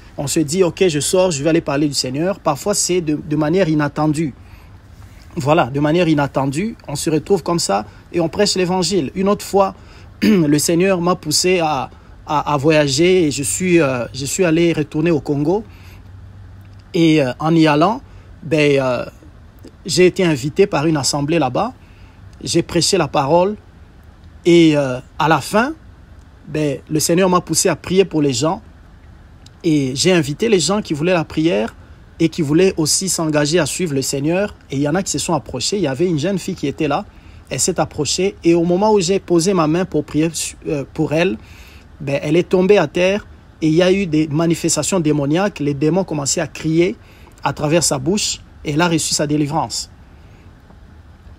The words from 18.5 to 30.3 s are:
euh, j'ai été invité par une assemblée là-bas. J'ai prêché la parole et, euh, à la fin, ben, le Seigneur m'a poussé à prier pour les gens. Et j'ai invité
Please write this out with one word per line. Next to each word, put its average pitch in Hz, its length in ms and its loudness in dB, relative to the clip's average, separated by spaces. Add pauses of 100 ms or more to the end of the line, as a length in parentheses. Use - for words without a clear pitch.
euh, 127 240 -2 (840)
j'ai 180 200 4
été 185 180 2
invité 151 420 2
par 156 200 -2
une 160 100 2
assemblée 143 420 -2
là-bas. 160 340 -2 (720)
J'ai 170 200 0
prêché 175 360 0
la 147 100 0
parole 170 480 2 (880)
et, 170 320 6
euh, 131 220 -2 (200)
à 151 100 2
la 156 120 2
fin, 240 340 0 (720)
ben, 147 300 -2 (100)
le 156 120 0
Seigneur 185 280 2
m'a 180 120 4
poussé 165 280 -2
à 165 80 0
prier 185 280 0
pour 156 180 -2
les 143 100 2
gens. 156 300 -2 (1000)
Et 143 320 0
j'ai 180 180 2
invité 160 360 0